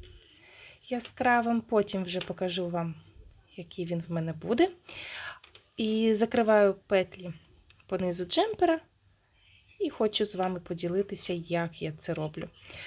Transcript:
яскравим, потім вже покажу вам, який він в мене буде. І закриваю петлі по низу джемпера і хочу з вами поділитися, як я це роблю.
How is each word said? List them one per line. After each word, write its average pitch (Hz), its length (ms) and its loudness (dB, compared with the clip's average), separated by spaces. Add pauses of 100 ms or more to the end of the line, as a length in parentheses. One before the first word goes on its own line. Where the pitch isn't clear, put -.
(880)
яскравим, 240 720 0
потім 202 420 0
вже 180 160 -4
покажу 180 500 -4
вам, 170 260 -4 (600)
який 170 300 -10
він 170 220 -4
в 170 40 -12
мене 165 220 -2
буде. 233 360 2 (1080)
І 220 360 2
закриваю 214 640 4 (120)
петлі 185 460 0 (540)
по 185 100 -4
низу 180 280 -2
джемпера 349 540 2 (1000)
і 370 100 -2
хочу 214 360 0
з 202 100 -4
вами 185 240 0
поділитися, 180 720 -2
як 170 480 -4
я 156 100 -4
це 160 220 -8
роблю. 156 360 -6 (380)